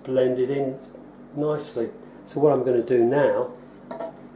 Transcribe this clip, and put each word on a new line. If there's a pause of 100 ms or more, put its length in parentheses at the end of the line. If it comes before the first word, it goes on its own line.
blended
in (600)
nicely. (340)
So
what
I'm
gonna
do
now (840)